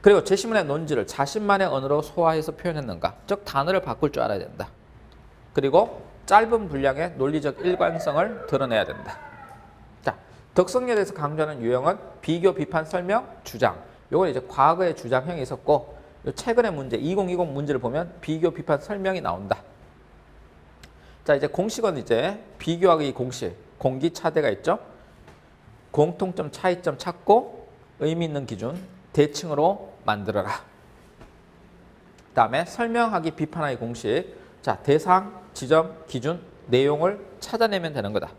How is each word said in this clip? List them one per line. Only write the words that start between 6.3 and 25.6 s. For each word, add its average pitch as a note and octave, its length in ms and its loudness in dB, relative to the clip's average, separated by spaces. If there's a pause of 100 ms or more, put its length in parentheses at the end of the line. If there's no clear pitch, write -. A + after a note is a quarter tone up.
분량의 C#3+ 480 -2
논리적 C#3+ 440 -2
일관성을 F3 840 -2
드러내야 B2 400 0
된다. - 320 -12 (840)
자, - 160 -6 (380)
덕성여대에서 A3 580 2
강조하는 D3+ 480 -4
유형은 B2+ 380 0 (240)
비교, E3+ 320 2
비판, D#3 320 -2
설명, F#3+ 420 -2 (160)
주장. A2 320 -2 (340)
요건 E3+ 200 2
이제 B2 180 -4
과거에 E3 460 2
주장형이 C3+ 480 -2
있었고 - 560 0 (280)
요 C#3 60 -4
최근의 A#3 400 0
문제, C3 240 -4
이공이공 F3 560 -2
문제를 C#3+ 280 -2
보면 C#3+ 420 -4
비교, D#3+ 300 0
비판, D3+ 280 -2
설명이 F#3+ 400 -4
나온다. F#2+ 380 -4 (1700)
자, D3+ 100 6
이제 C#3 120 0
공식은 G3+ 520 -2
이제 C#3 440 0 (160)
비교하기 E3 540 2
공식, A#2+ 420 -6 (240)
공기차대가 D3+ 720 0
있죠. D#3 280 -2 (1120)